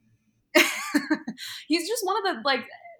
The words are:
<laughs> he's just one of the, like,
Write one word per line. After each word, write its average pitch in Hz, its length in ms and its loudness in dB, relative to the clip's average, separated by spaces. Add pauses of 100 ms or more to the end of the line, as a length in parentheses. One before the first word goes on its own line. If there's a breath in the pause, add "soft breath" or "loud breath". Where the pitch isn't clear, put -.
(540)
<laughs> - 1120 0
he's 320 200 0
just 440 180 -2
one 392 120 2
of 381 180 0
the, 226 80 -8
like, 262 220 2 (340)